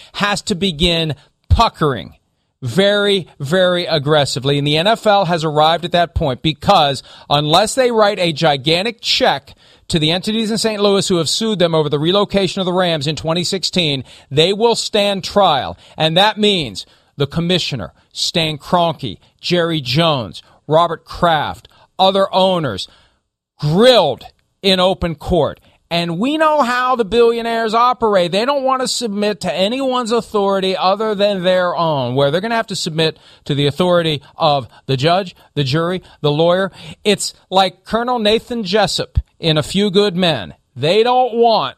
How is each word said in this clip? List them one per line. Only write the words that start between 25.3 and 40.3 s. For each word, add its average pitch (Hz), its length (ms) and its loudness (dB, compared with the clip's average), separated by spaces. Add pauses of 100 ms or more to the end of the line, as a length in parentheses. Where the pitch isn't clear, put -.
And 170 280 -4
we 269 200 -2
know 302 240 2
how 254 340 0
the 240 80 0
billionaires 226 720 0
operate. 226 580 2
They 202 140 0
don't 277 180 -2
want 262 180 0
to 254 60 -4
submit 208 540 -4
to 180 120 -4
anyone's 247 600 -2
authority 196 640 0
other 202 360 0
than 202 300 0
their 180 320 2
own, 139 400 -2
where 139 160 2
they're 170 80 0
gonna 226 160 -4
have 226 120 -2
to 190 100 -8
submit 160 420 -4 (240)
to 151 100 -4
the 143 140 2
authority 170 540 0 (160)
of 143 320 0 (160)
the 135 100 0
judge, 175 400 0 (200)
the 143 100 0
jury, 165 360 -2 (200)
the 147 100 0
lawyer. 175 400 0 (320)
It's - 300 -2 (160)
like 185 340 0
Colonel 240 360 -2
Nathan 220 440 -2
Jessup 185 560 -2 (200)
in 156 180 0
A 147 60 0
Few 202 280 0
Good 202 240 2
Men. 147 380 -2 (200)